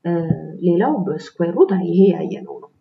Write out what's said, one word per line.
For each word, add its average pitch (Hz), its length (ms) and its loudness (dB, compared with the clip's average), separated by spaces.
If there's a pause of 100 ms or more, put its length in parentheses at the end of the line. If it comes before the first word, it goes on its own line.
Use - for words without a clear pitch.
እ፣ 175 60 -2 (480)
ሌላው 180 420 2
በስኩዌር 170 520 -4
ሩት 359 180 4 (120)
ይሄ 175 160 0 (100)
ያየነው - 480 -6
ነው። - 240 -20